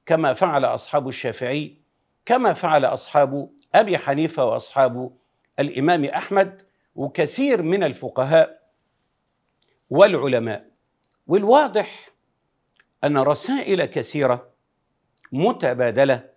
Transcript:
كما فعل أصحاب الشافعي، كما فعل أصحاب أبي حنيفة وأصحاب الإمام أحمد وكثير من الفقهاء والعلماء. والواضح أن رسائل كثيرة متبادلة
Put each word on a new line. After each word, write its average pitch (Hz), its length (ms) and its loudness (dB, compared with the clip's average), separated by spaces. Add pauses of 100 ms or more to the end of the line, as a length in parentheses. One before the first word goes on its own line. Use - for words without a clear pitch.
كما 160 280 0
فعل 143 320 0
أصحاب 123 420 -4
الشافعي، 131 680 -8 (480)
كما 254 280 2
فعل 151 320 2
أصحاب 139 640 0 (260)
أبي 196 220 4
حنيفة 147 480 -2
وأصحاب 123 720 -2 (420)
الإمام 147 460 0
أحمد 180 560 -2 (340)
وكثير 180 640 -2
من 175 220 0
الفقهاء 139 800 0 (1300)
والعلماء. 131 800 2 (600)
والواضح 214 840 2 (960)
أن 147 140 0
رسائل 170 680 0
كثيرة 131 640 -2 (840)
متبادلة 127 1040 0